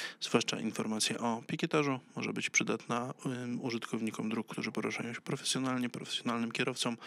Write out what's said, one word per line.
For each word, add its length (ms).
Zwłaszcza 400
informacja 580
o 280
pikietarzu 540
może 160
być 180
przydatna, 640
ym, 340
użytkownikom 680
dróg, 180
którzy 260
poruszają 420
się 60
profesjonalnie, 680
profesjonalnym 640
kierowcom. 440